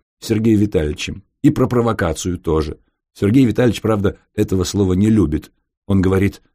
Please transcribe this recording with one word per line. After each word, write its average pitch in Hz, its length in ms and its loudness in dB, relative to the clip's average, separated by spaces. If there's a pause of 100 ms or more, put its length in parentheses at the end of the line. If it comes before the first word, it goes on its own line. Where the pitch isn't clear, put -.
(200)
Сергеем 110 400 0
Витальевичем, 80 640 -4 (180)
и 143 80 4
про 143 160 2
провокацию 104 720 -2
тоже. 78 400 -2 (360)
Сергей 113 300 2
Витальевич, 113 360 0
правда, 104 380 -2 (160)
этого 95 300 -2
слова 95 280 -2
не 101 180 2
любит. 80 400 0 (360)
Он 98 140 0
говорит 95 400 0 (140)